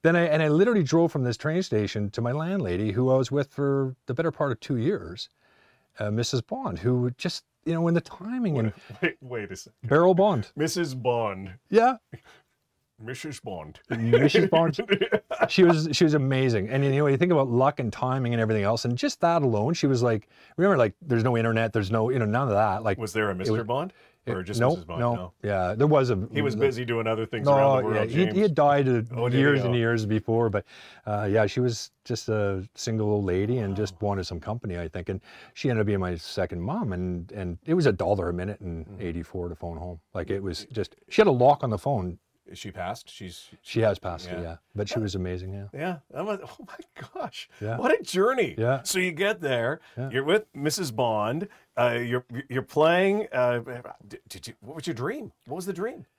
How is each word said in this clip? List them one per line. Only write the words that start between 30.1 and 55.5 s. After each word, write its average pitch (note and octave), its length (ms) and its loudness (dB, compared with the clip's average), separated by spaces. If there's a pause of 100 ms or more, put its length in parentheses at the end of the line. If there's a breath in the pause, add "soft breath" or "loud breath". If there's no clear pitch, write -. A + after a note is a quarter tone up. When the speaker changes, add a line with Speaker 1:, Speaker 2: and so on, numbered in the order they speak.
Speaker 1:
but, G2 160 -2 (420 loud breath)
uh, G#2 240 -2
yeah, G#2+ 160 4
she B2+ 140 -2
was A#2+ 300 -2 (120)
just - 240 -6
a G2+ 480 -2
single A2 340 -2
old G#2 160 2
lady G2+ 340 0
and G2 180 -2
just G2 180 -4
Speaker 2:
Oh. G#2 120 -6
Speaker 1:
wanted G2 180 -2
some F2 160 -8
company, G#2 360 -8
I E2+ 120 -6
think. F2 180 -10
And F#2+ 140 -6 (320 loud breath)
she - 160 -4
ended A2+ 120 2
up G2+ 60 2
being G2+ 140 2
my F2+ 140 -2
second F2 460 -6
mom, C3 300 -4
and, F2+ 400 -6
and F2+ 340 -8
it D#3+ 100 0
was E3+ 100 2
a A#2+ 80 4
dollar F#2 360 0
a F2 40 -4
minute F#2 260 -6
in E2 260 -10
Speaker 2:
Mm-hmm. F#2+ 160 -16
Speaker 1:
eighty-four F2 460 -8
to E2+ 80 -10
phone E2 220 -12
home. F2 240 -12 (120)
Like, F2+ 160 -8
it G2 140 -4
was F2+ 220 -8
Speaker 2:
Y- - 80 -20
Speaker 1:
just, - 240 -8 (100)
she - 140 4
had G#3 60 8
a E3+ 40 4
lock C3 320 4
on C3 60 -2
the G#2+ 100 -2
phone. G2 400 -4 (320)
Speaker 2:
She F2+ 200 -14
passed? F#2 400 -10
She's - 340 -16 (160)
Speaker 1:
She - 200 -2
has G#2 180 2
passed, F2+ 280 -10
Speaker 2:
Yeah. F2 140 -8
Speaker 1:
yeah. E2+ 140 -10 (180)
But G2+ 160 -4
she - 60 -6
Speaker 2:
Yeah. A2+ 80 -2
Speaker 1:
was F#2+ 100 -4
amazing, F#2 400 -6
yeah. G2+ 180 -12
Speaker 2:
Yeah. E3+ 260 -8 (120)
That D3 160 -8
was, G#3 180 -6
oh - 240 -18
my - 360 -20 (100)
gosh. - 340 -12 (140)
Speaker 1:
Yeah. A2+ 160 -6
Speaker 2:
What B3+ 160 0
a - 80 0
journey. G3 560 0
Speaker 1:
Yeah. B2 240 0
Speaker 2:
So - 160 -4
you F#3 140 0
get F#3+ 280 -2
there, C3+ 400 -2 (160 soft breath)
Speaker 1:
Yeah. C3 140 -8
Speaker 2:
you're B2+ 140 -2
with G3 320 0
Missus D3 340 -2
Bond, A#2 580 0 (300 soft breath)
uh, A#2+ 260 2
you're, B2 220 -2 (240)
you're B2+ 140 -4
playing, F#3 680 2
uh, B2 280 0 (480)
did, G2+ 200 -18
did - 200 -16
you, A#2 140 -16
what B2+ 160 -16
was D#3 100 -10
your F3 80 -4
dream? G#3+ 360 -6 (140)
What C#3 120 -8